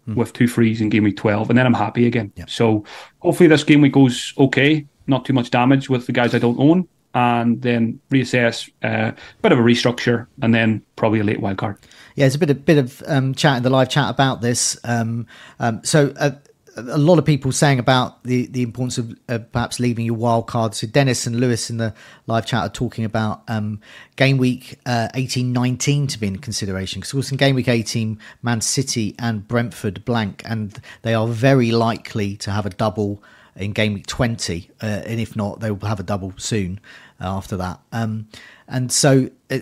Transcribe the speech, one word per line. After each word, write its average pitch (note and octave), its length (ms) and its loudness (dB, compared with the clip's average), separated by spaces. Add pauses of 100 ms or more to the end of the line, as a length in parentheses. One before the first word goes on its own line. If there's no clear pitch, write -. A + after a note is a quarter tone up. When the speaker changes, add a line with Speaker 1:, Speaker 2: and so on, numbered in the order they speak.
Speaker 1:
Mm. A2 80 -6
Speaker 2:
with A#2 180 -2
two A#2+ 140 2
frees A2+ 340 2
in G#2+ 80 0
game G#2+ 140 2
week G2+ 140 0
twelve, G#2 320 0
and A#2+ 100 4
then B2+ 60 4
I'm A#2+ 80 4
happy A#2 340 0
again. A2 280 -2
Speaker 1:
Yeah. E2+ 120 -14
Speaker 2:
So A2 360 2 (360)
hopefully F3 280 6
this D3+ 160 6
game D3 180 6
week C#3 120 6
goes C3 440 4
okay, C#3+ 480 2 (220)
not C3 180 0
too C#3 80 -2
much A#2+ 180 0
damage C3 380 2
with B2 160 0
the A#2+ 80 -4
guys A#2+ 200 2
I A#2+ 60 2
don't A#2+ 200 2
own, E3 280 4 (260)
and A#2+ 480 2
then A#2 380 0 (120)
reassess, B2 580 0 (140)
uh, A2 280 -2 (300)
bit G#3+ 100 4
of C3+ 80 6
a A#2 40 4
restructure, A#2+ 600 2 (160)
and A#2 120 2
then A2+ 280 2 (140)
probably A2 240 0
a G#2 40 0
late G#2+ 180 -2
wild G2+ 160 -4
card. G#2 200 -6 (380)
Speaker 1:
Yeah, C#3+ 80 2
there's C3 120 4
a D3 40 -6
bit D#3 100 2
of, - 160 -2
bit D#3+ 120 4
of, B2 300 -2
um, C3+ 280 0
chat C#3+ 220 2
in B2 60 -4
the B2 60 2
live C3 200 2
chat B2+ 200 0
about C3 320 0
this. A#2+ 420 -2
Um, A#2 420 -4 (340)
um, A#2 240 -2
so, C#3+ 360 2
uh, C#3+ 120 0 (460)
a D3+ 220 -6
lot D#3+ 180 6
of D3 80 2
people C#3 260 0
saying C#3+ 280 2
about B2+ 440 0
the, B2 240 -2
the B2+ 140 -6
importance A#2+ 380 -4
of, A#2 140 -10 (140)
uh, A#2+ 120 -4 (120)
perhaps A#2+ 300 -4
leaving A#2 240 -2
your A#2 100 -2
wild A#2 320 0
card. A2+ 280 -2
So A#2 120 -8
Dennis C3 400 2
and A#2 120 -4
Lewis B2 300 0
in A#2 80 -6
the A2+ 160 -4 (340)
live A2+ 180 0
chat A#2 160 -2
are F#2+ 80 -4
talking A2+ 340 -6
about, A2 460 -4
um, G#2+ 300 -4 (360)
game C3+ 220 4
week, B2+ 480 -2
uh, A#2+ 280 -2
eighteen B2+ 380 -2
nineteen B2+ 560 0
to A2 120 -8
be G#2+ 80 -4
in F#2+ 100 -4
consideration. F#2+ 640 -6
'Cause - 80 -12
of - 80 -10
course C3 140 -4
in C3+ 60 -4
game C#3 180 4
week B2 120 0
eighteen, A2+ 500 -2 (260)
Man A#2+ 180 -2
City A#2+ 580 -4
and A2+ 280 -4
Brentford A2 580 -4
blank, A2+ 400 -4
and A2 340 -8 (220)
they A2+ 140 -2
are A2+ 120 0
very A#2+ 440 4
likely A2 640 -2
to - 140 -8
have G2+ 140 -4
a G#2 40 -6
double G#2 520 -4 (360)
in G2+ 160 -6
game G#2+ 220 0
week F#2+ 120 -10
twenty. A2+ 600 -4 (120)
Uh, G#2+ 240 -4
and A2+ 140 -6
if A2 160 -6
not, G#2 240 -6
they A2 120 -4
will G2+ 160 -6
have G#2 120 -2
a F#2 40 -10
double F#2+ 340 -6
soon, G2 420 -4 (400)
uh, F#2 60 -10
after F#2+ 320 -6
that. F2+ 240 -8 (100)
Um, A2 360 -6 (420)
and B2+ 200 -4
so, C3+ 400 4 (220)
uh, C3 100 -4